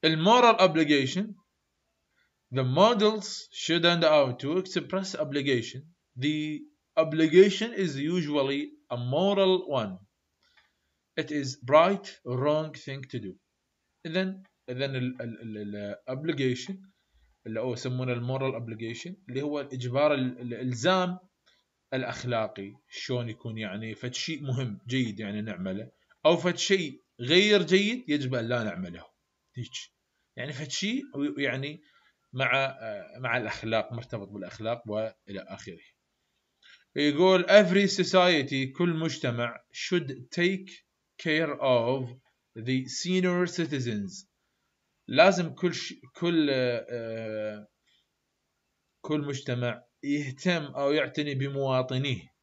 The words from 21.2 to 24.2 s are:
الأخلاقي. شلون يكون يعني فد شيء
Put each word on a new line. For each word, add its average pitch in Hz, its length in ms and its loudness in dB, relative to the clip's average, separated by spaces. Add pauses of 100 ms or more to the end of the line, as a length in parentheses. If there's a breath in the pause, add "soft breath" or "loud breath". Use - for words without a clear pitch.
الأخلاقي. 110 800 -4 (120)
شلون 123 400 -6
يكون 110 300 -10
يعني 107 360 -8
فد 123 200 -10
شيء 151 280 -6